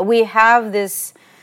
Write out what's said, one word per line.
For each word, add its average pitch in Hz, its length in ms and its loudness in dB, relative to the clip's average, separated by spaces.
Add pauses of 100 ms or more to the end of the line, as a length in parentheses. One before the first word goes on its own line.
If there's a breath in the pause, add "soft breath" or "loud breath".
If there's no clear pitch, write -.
We 226 220 2
have 220 480 2
this 202 420 -8 (300 loud breath)